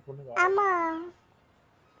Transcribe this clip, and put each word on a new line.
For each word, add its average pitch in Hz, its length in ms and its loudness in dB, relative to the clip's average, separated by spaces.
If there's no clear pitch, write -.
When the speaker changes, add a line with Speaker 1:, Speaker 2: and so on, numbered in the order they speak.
Speaker 1:
பொண்ணுங்க 139 200 -12
வராது. 359 260 2
Speaker 2:
ஆமா. 349 440 2